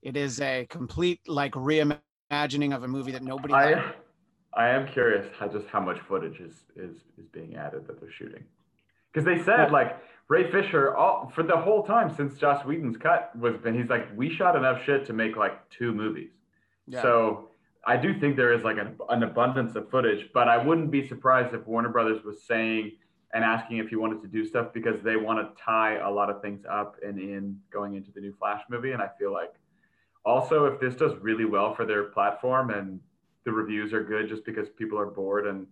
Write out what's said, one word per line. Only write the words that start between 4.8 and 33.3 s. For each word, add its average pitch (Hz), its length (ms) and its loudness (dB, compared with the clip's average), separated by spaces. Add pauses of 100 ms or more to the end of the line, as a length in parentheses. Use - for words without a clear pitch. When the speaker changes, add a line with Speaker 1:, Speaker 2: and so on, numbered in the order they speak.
Speaker 2:
curious 117 400 2 (100)
how, 104 100 -6
just 101 200 -8
how 104 120 -2
much 90 200 -4
footage 87 400 -6
is, 80 240 -20 (120)
is, 85 220 -14 (200)
is 82 140 -20
being 82 240 -14
added 76 320 -10
that - 140 -16
they're - 100 -18
shooting. - 320 -16 (720)
'Cause 156 100 0
they 175 140 4
said, 180 300 4
Speaker 3:
Yeah. - 40 2
Speaker 2:
like, 139 260 2 (300)
Ray 165 240 4
Fisher, 175 440 2
all, 160 380 2
for 165 100 0
the 170 120 4
whole 202 280 2
time 202 300 2
since 143 240 -4
Joss 143 280 2
Whedon's 139 320 -4
cut - 400 2
was 117 200 0
been, 113 220 -2
he's 120 100 -2
like, 117 180 0 (100)
"We 135 120 0
shot 175 280 4
enough 131 260 2
shit 139 220 2
to 117 80 -8
make, 110 240 -2
like, 101 320 -2
two 120 240 -4
movies." 104 380 -4 (560)
Speaker 1:
Yeah. 127 140 -8
Speaker 2:
So 117 480 2 (360)
I 123 100 4
do 139 240 0
think 143 160 2
there 123 160 4
is, 117 120 2
like, 110 140 0
an, 104 200 -8 (120)
an 117 140 2
abundance 123 520 0
of 104 140 -8
footage, 110 440 2
but 120 160 4
I 117 80 6
wouldn't 147 340 2
be 135 160 0
surprised 123 480 2
if 110 100 -8
Warner 117 240 0
Brothers 110 360 2
was 104 180 -14
saying 113 540 -2 (360)
and 113 100 0
asking 113 340 -2
if 110 120 -4
he 117 60 -6
wanted 110 260 -4
to 98 60 -16
do 110 180 -2
stuff 117 280 -2
because 113 300 -2
they 113 140 0
wanna 107 400 -2
tie 110 400 2
a 98 120 -2
lot 101 200 0
of 101 120 -6
things 101 280 -10
up 104 260 -4 (100)
and 101 140 -8
in 98 400 -8 (120)
going 101 240 -6
into 98 160 -14
the - 100 -16
new 101 120 -10
Flash 104 360 -4
movie. 123 240 -4
And 113 80 -4
I 98 80 -4 (100)
feel 101 140 -2
like 87 200 -6 (720)
also 131 400 4
if 139 140 0
this 127 160 -2
does 110 260 2
really 110 240 0
well 104 300 0
for 117 100 -2
their 104 200 0
platform 123 640 0
and 95 280 -6 (460)